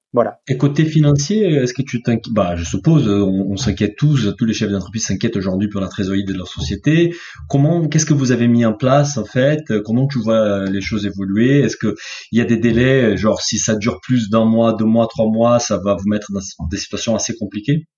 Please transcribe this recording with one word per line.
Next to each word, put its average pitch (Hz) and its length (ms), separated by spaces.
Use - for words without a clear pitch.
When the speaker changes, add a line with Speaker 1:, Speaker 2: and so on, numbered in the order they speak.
Speaker 1:
Voilà. 110 360
Speaker 2:
Et 127 100
côté 143 280
financier, 151 600
est-ce 131 260
que - 100
tu 120 200
t'inqui-, 117 320
bah, 90 220
je 85 80
suppose, 131 440
euh, 101 140
on, 98 300
on 98 40
s'inquiète - 400
tous, 123 400
tous - 80
les 113 80
chefs 107 160
d'entreprise 98 360
s'inquiètent 101 320
aujourd'hui 98 320
pour 98 120
la 95 60
trésorerie 98 380
de 95 100
leur 92 140
société. 160 640
Comment, 156 380
qu'est-ce 151 200
que - 60
vous 131 200
avez 117 160
mis 120 160
en 110 80
place, 139 460
en 104 60
fait ? 139 360
Comment 123 240
tu 135 100
vois, 107 460
euh, - 20
les 98 140
choses 101 260
évoluer ? 101 540
Est-ce 113 160
que 107 180
il 110 80
y - 20
a - 20
des 117 120
délais, 117 600
genre, 101 240
si - 180
ça 110 180
dure 107 260
plus 120 280
d'un 113 140
mois, 113 280
deux 110 120
mois, 113 220
trois 110 240
mois, 117 300
ça 101 180
va 98 160
vous 95 140
mettre 104 240
dans 92 340
des 95 100
situations 104 380
assez 110 220
compliquées ? 107 500